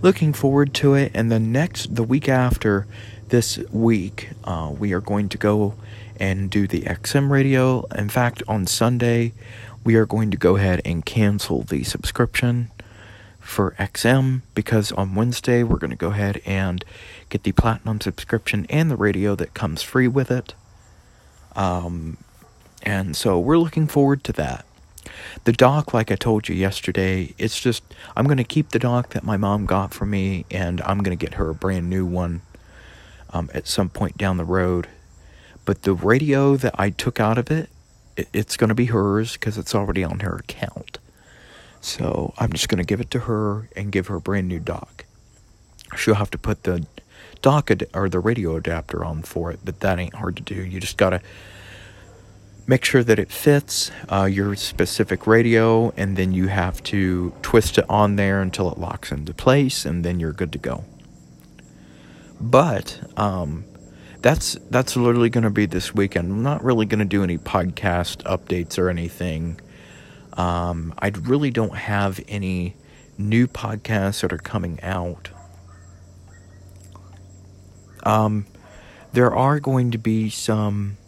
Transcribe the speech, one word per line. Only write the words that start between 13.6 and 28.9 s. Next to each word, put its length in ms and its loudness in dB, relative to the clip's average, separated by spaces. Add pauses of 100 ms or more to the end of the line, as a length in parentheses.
X 260 -4
M, 380 4 (120)
because 380 0
on 240 -2
Wednesday, 480 2
we're 140 2
gonna 180 -6
go 140 -2
ahead 360 -2
and 380 -2 (460)
get 120 -2
the 100 -2
platinum 480 0
subscription 680 -4
and 180 2
the 80 0
radio 380 2
that 200 -6
comes 280 -4
free 240 2
with 240 0
it. 240 -4 (1000)
Um, 600 -4 (680)
and 320 -2
so 240 2
we're 180 4
looking 300 0
forward 360 2
to 100 -4
that. 300 -4 (800)
The 80 4
dock, 400 4
like 180 2
I 60 2
told 320 0
you 60 -4
yesterday, 840 0
it's 240 -4
just, 220 0 (340)
I'm 100 2
gonna 180 4
keep 260 -2
the 80 0
dock 320 0